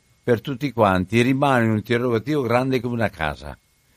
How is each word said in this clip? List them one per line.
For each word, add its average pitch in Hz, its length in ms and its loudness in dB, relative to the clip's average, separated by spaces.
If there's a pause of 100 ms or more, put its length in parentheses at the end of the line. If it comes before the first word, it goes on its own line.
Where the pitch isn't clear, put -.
(240)
per 120 180 2
tutti 139 320 -6
quanti 98 480 2
rimane 131 460 2
un 110 100 2
interrogativo 120 640 -2
grande 127 400 0
come 120 140 -4
una 110 140 0
casa, 71 460 -8 (400)